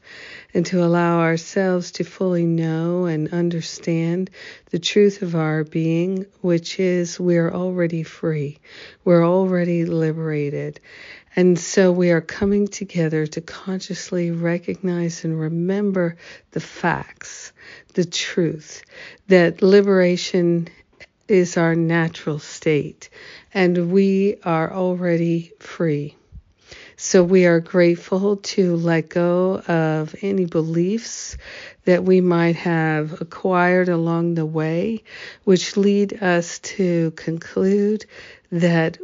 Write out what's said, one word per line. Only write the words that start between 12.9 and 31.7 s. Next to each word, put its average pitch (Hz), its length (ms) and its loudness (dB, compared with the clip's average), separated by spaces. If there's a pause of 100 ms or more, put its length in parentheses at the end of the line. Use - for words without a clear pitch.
to 156 160 -8
consciously 180 880 -6
recognize 175 920 -4
and 160 160 -4
remember 175 760 -2 (360)
the 139 80 -6
facts, - 920 -8 (440)
the 175 100 0
truth, - 800 -6 (460)
that 175 340 4
liberation 180 1040 4 (600)
is 180 300 2
our 165 160 2
natural 165 640 0
state, - 720 -4 (420)
and 175 400 2
we 196 520 2
are 160 280 -2
already 170 840 -2
free. 147 580 -4 (800)
So - 280 4
we 180 240 6
are 170 120 6
grateful 180 800 2
to 180 380 0
let 165 340 0
go 180 480 0 (100)
of 160 540 0
any 196 240 -2
beliefs 170 920 -4 (480)